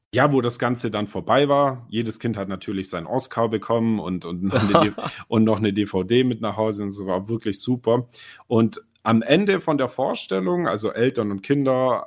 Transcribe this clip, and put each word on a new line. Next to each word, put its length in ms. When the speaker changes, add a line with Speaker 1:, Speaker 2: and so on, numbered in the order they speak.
Speaker 1:
ja, 180
wo 80
das 180
Ganze 320
dann 180
vorbei 400
war, 420
jedes 280
Kind 200
hat 100
natürlich 400
seinen 180
Oscar 440
bekommen 500
und, 240
und 200
noch 100
eine 360
D-, 60
Speaker 2:
<laughs> 320
Speaker 1:
und 160
noch 140
eine 160
D 100
V 200
D 200
mit 160
nach 160
Hause 280
und 60
so, 160
war 220
wirklich 320
super. 480
Und 340
am 200
Ende 380
von 180
der 100
Vorstellung, 800
also 240
Eltern 400
und 120
Kinder, 640